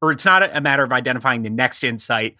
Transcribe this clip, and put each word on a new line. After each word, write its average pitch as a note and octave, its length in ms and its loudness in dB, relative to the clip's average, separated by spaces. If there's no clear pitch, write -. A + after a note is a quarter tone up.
or D#3 100 2
it's - 140 -4
not F#3 180 6
a, - 140 -2
a C#3+ 40 -2
matter C#3 220 2
of B2+ 100 0
identifying B2 480 0
the A2 80 -6
next A#2+ 340 -2
insight A2+ 560 -4